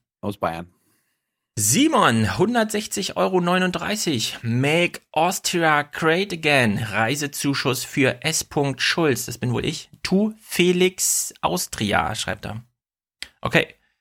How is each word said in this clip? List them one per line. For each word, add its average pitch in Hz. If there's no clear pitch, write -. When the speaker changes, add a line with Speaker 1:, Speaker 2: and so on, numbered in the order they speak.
Speaker 1:
Aus 101
Bayern. 85
Speaker 2:
Simon, 117
hundertsechzig 214
Euro 185
neununddreißig. 180
Make 143
Austria 160
great 175
again. 143
Reisezuschuss 135
für 131
S. 156
Schulz. 151
Das -
bin -
wohl -
ich. -
To 214
Felix -
Austria, 110
schreibt -
er. 110
Okay, -